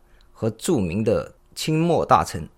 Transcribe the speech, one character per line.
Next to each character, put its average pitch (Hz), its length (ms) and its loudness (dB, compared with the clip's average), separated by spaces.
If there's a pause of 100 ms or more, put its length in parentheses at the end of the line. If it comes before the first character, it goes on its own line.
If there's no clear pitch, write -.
(340)
和 110 160 -4
著 143 300 -2
名 92 240 -2
的 98 280 0 (220)
清 156 260 -2
末 160 240 2
大 87 200 4
臣 80 340 -8